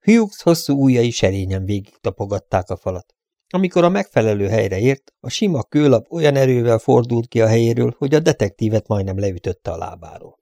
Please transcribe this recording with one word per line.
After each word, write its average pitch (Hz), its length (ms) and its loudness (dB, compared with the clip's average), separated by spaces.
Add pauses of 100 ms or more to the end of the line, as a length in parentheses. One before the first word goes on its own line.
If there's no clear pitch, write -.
Hughes 220 420 2
hosszú 151 400 0
ujjai 123 280 4
serényen 95 540 -2
végigtapogatták 98 1040 -6
a 92 60 -6
falat. - 380 -10 (340)
Amikor 180 360 0
a 175 40 4
megfelelő 110 600 -2
helyre 101 300 -2
ért, 131 420 -2
a - 80 -12
sima 170 340 -2
kőlap 143 500 2
olyan 151 240 0
erővel 123 420 2
fordult 120 500 0
ki 117 120 -2
a 110 60 4
helyéről, 117 520 2
hogy 151 160 -2
a 151 60 4
detektívet 110 680 -2
majdnem 98 320 -4
leütötte 95 520 -6
a 85 60 -10
lábáról. 85 640 -16